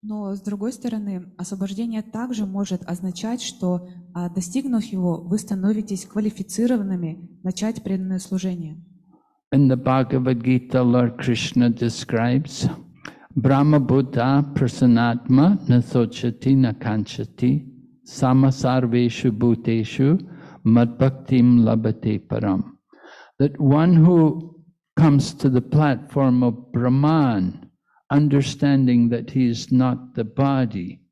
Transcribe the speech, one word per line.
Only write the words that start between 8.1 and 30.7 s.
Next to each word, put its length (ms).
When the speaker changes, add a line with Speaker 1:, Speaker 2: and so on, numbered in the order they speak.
Speaker 1:
служение. 580
Speaker 2:
In 160
the 80
Bhagavad 680
Gita, 400
Lord 340
Krishna 540
describes, 1000
"Brahma 460
Buddha 760
Prasanatma 1120
Nasochati 880
Nakanchati 1080
Samasarveshu 1200
Bhuteshu 920
Madbhaktim 1000
Labhate 640
Param." 500
That 200
one 360
who 680
comes 380
to 160
the 120
platform 840
of 280
Brahman 920
understanding 1000
that 220
he 180
is 220
not 440
the 80
body 760